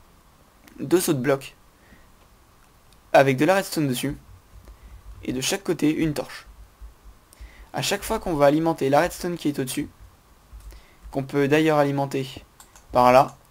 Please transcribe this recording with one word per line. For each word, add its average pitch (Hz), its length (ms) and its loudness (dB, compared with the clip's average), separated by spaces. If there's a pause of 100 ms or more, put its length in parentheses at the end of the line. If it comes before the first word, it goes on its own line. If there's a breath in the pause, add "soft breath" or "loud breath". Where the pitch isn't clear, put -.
(800)
deux 170 300 0
autres 147 100 0
blocs, 135 360 -2 (1600 soft breath)
avec 139 240 6
de 135 80 0
la 180 120 4
redstone 175 320 -2
dessus, 135 300 -4 (1080 soft breath)
et 127 100 -8
de 127 80 -6
chaque 185 220 -4
côté 156 300 0
une 156 200 -2
torche. - 340 -12 (1300 soft breath)
À - 80 -8
chaque 202 220 -4
fois 220 160 -6
qu'on 175 160 -6
va 143 100 4
alimenter 151 440 2
la 143 120 4
redstone 175 340 -4
qui 160 140 -4
est 143 100 -6
au-dessus, 139 300 -6 (1200 soft breath)
qu'on 139 120 -6
peut 139 260 -2
d'ailleurs 156 280 2
alimenter 139 520 -2 (640)
par 123 180 6
là, 131 240 6 (160)